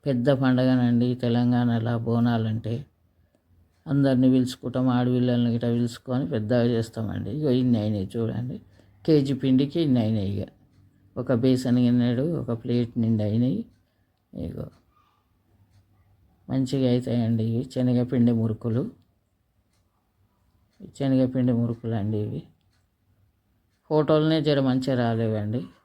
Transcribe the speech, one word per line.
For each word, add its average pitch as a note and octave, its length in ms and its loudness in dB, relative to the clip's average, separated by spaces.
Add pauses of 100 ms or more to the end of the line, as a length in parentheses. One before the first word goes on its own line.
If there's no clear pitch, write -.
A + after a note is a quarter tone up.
పెద్ద B2+ 280 0
పండగనండి B2+ 800 2
తెలంగాణలో A#2+ 800 0
బోనాలంటే. A#2 760 0 (1120)
అందరినీ C3+ 440 2
పిలుచుకుంటాము, B2+ 640 0
ఆడపిల్లల్ని B2 580 2
గిట్ట A#2+ 220 -2
పిలుచుకొని A#2+ 560 -4
పెద్దగా A#2+ 400 0
చేస్తామండి. A2 640 -4
ఇగో D3+ 200 0
ఇన్ని B2 260 2
అయినాయి G#2 320 -2
చూడండి, A#2 460 -6 (460)
కేజీ C#3+ 300 2
పిండికి C3+ 460 0
ఇన్ని C3 220 2
అయినాయి. G#2+ 300 -2
ఇక G2 120 -4 (720)
ఒక B2 180 -4
బేసన్ B2 440 2
గిన్నెడు, B2 440 2 (140)
ఒక A#2+ 220 -6
ప్లేట్ A#2+ 400 -4
నిండా A2+ 260 0
అయినాయి. A#2+ 360 0 (720)
ఇగో - 320 -10 (1800)
మంచిగా C3 420 0
అవుతాయండి A#2 540 0
ఇవి A2+ 160 -2 (100)
శనగపిండి B2 600 2
మురుకులు. A2+ 500 -2 (2000)
శనగపిండి C3 580 0
మురుకులు A#2 420 -2
అండి G#2+ 260 -2
ఇవి. A#2+ 200 -6 (1500)
ఫోటోలనే D#3 520 4
జర D3 180 2
మంచిగా C3 380 0
రాలేవండి A2+ 640 -2 (240)